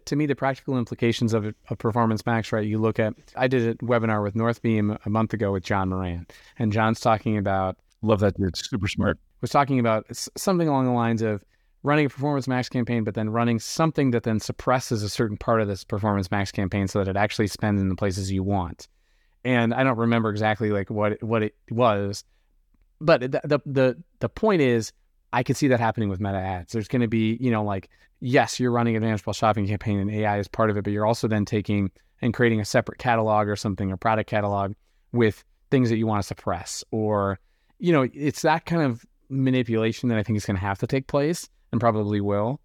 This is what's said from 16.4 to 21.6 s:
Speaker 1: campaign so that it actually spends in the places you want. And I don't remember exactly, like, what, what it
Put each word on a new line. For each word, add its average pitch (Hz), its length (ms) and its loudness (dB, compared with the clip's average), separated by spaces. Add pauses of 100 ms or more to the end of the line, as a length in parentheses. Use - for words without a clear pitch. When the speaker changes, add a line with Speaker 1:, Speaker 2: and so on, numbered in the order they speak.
Speaker 1:
campaign 98 380 -2
so 107 100 -2
that 98 100 0
it 95 80 -2
actually 104 300 0
spends 104 340 0
in 95 80 0
the 92 60 -2
places 95 380 -4
you 95 100 0
want. 95 460 -4 (560)
And 120 280 2
I 127 120 0
don't 131 120 2
remember 117 340 2
exactly, 107 400 0
like, 101 200 -2
what, 104 320 -2
what 113 200 0
it 107 120 -4 (160)